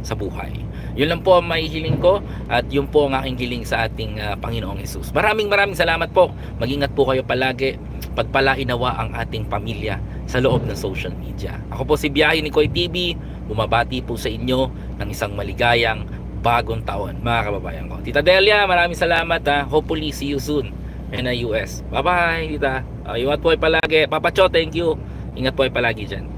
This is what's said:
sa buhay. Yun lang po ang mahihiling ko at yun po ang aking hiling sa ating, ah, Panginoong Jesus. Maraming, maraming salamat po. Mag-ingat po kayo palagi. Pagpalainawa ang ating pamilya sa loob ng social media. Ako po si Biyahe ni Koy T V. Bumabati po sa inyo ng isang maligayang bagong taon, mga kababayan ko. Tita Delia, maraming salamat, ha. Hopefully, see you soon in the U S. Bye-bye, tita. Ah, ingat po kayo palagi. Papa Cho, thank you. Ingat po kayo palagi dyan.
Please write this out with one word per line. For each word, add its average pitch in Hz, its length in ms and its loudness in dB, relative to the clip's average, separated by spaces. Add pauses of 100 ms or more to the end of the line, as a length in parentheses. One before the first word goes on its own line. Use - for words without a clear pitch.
sa - 80 -4
buhay. 98 400 -6 (400)
Yun 151 160 2
lang 170 160 0
po 180 160 8
ang 170 80 -6
mahihiling 160 480 -2
ko 185 240 4 (240)
at 117 240 0
yun 139 160 0
po 147 240 4
ang 135 80 0
aking 131 240 -4
hiling 120 240 -4
sa 113 240 0
ating, 107 320 -6
ah, 104 160 -4
Panginoong 101 480 -6
Jesus. - 240 -8
Maraming, 214 400 2
maraming 202 240 4
salamat 165 400 0
po. 180 160 6 (320)
Mag-ingat 135 320 0
po 131 160 4
kayo 131 160 2
palagi. 131 560 0 (320)
Pagpalainawa 127 880 2
ang 113 120 -2
ating 113 320 -4
pamilya 104 520 -4 (320)
sa 127 120 2
loob 127 240 4
ng 104 120 -4
social 92 400 -4
media. - 400 -8 (160)
Ako 131 120 -4
po 147 120 4
si 151 120 0
Biyahe 151 320 4
ni 151 80 -4
Koy 151 160 4
T 175 240 -2
V. 175 240 -2 (320)
Bumabati 113 560 0
po 117 160 -6
sa - 80 -8
inyo 123 480 0 (240)
ng 107 100 -4
isang 104 300 -4
maligayang 113 640 2 (380)
bagong 117 400 0
taon, 98 400 -6
mga 117 260 0
kababayan 101 400 -6
ko. - 140 -8
Tita 143 240 0
Delia, 196 400 6
maraming 175 320 2
salamat, 165 500 2
ha. 143 220 2
Hopefully, 156 400 0
see 139 240 -4
you 135 80 -2
soon 139 320 -2 (400)
in 123 160 -2
the 120 160 -2
U 107 80 -2
S. 110 400 -4
Bye-bye, 165 640 0
tita. 135 240 0 (240)
Ah, 110 100 -6
ingat 139 220 0
po 165 160 4
kayo - 80 2
palagi. 160 480 4
Papa 156 240 2
Cho, 185 160 6
thank 165 240 2
you. 160 240 0 (400)
Ingat 127 160 0
po 135 100 2
kayo 131 140 2
palagi 113 320 0
dyan. 92 160 -6 (120)